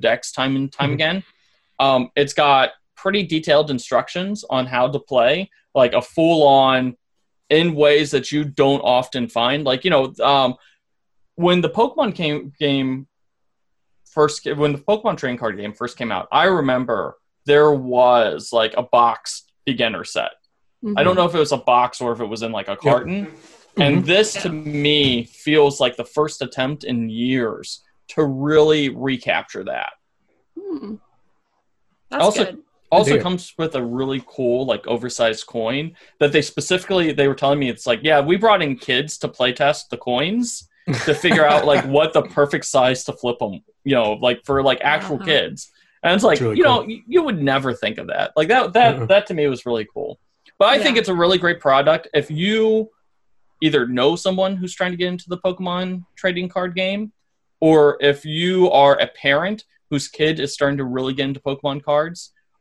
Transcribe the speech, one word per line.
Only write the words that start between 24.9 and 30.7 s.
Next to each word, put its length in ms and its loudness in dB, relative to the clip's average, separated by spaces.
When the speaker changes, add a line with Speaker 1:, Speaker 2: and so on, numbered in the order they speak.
Speaker 1:
feels 560 2
like 160 0
the 80 -8
first 240 -4
attempt 420 -6
in 240 -4
years 580 -4
to 100 0
really 600 2
recapture 640 -4
that. 200 -8
Speaker 3:
Hmm. 340 -12